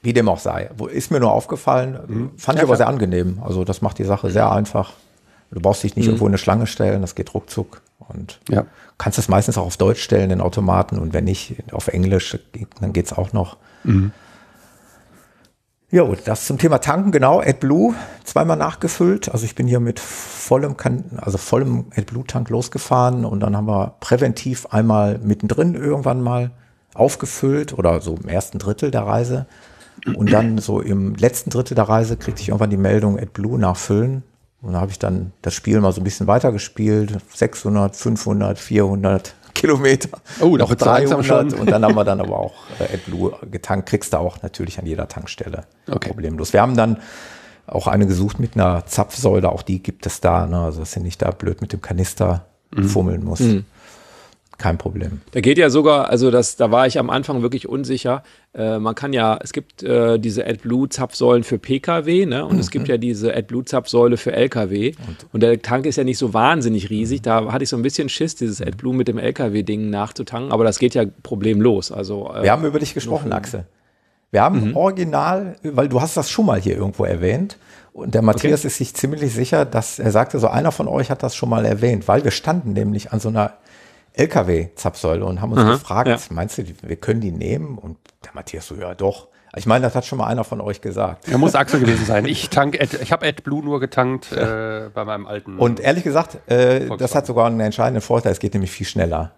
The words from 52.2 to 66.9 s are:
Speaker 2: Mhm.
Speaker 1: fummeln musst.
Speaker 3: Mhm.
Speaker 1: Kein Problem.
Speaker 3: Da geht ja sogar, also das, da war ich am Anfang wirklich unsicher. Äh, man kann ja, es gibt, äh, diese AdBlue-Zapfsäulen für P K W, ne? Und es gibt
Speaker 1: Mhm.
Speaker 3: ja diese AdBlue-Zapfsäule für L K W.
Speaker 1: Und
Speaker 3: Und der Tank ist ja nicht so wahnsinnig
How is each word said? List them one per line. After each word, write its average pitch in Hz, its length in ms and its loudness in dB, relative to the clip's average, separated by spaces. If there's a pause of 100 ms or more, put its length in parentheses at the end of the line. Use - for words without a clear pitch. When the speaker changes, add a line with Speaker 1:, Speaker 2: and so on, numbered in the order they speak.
Speaker 2:
Mhm. 101 140 2
Speaker 1:
fummeln 90 360 0
musst. 85 180 -2
Speaker 3:
Mhm. 104 220 4 (920)
Speaker 1:
Kein 87 180 0
Problem. 87 460 -6 (100)
Speaker 3:
Da 127 80 -2
geht 139 160 4
ja 160 140 6
sogar, 147 400 4
also 123 200 4
das, 120 260 2
da 113 140 2
war 123 160 6
ich 139 120 0
am 120 100 -2
Anfang 131 320 -2
wirklich 123 260 -4
unsicher. 131 560 -4 (300)
Äh, 110 260 -2
man 110 160 -2
kann 139 200 -6
ja, 110 280 2
es - 120 -12
gibt, - 280 -10
äh, 117 360 2
diese 110 280 -2
AdBlue-Zapfsäulen 123 960 0
für 113 140 -4
P 131 220 -2
K 170 240 -2
W, 180 220 2
ne? 139 180 -4
Und - 160 2
es 90 100 -4
gibt 131 160 -4
Speaker 1:
Mhm. 139 40 -4
Speaker 3:
ja 123 80 4
diese 113 360 -2
AdBlue-Zapfsäule 120 840 2
für - 140 -4
L 131 180 2
K 107 180 -2
W. 104 240 -2 (160)
Speaker 1:
Und - 240 -14
Speaker 3:
Und 110 100 2
der 117 200 4
Tank 131 240 -2
ist 143 100 -2
ja 139 80 0
nicht 127 140 -2
so 110 160 -2
wahnsinnig 113 560 2